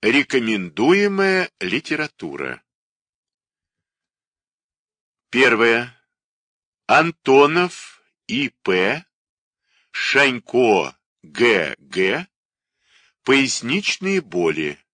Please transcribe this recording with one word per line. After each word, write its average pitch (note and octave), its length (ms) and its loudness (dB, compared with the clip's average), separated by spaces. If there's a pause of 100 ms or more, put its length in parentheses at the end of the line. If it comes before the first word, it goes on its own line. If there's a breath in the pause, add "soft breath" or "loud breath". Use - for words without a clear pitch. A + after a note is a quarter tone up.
Рекомендуемая C#3+ 1500 0 (120)
литература. E2+ 1040 -8 (2750)
Первое. A#2 680 2 (920)
Антонов D#3 1120 2 (240)
И C#3 220 -6
П, G2 580 -2 (840)
Шанько A#2+ 1040 0 (240)
Г E2+ 560 0
Г. F#2+ 480 -4 (960)
Поясничные C#3 1000 -2
боли. D#2+ 720 -4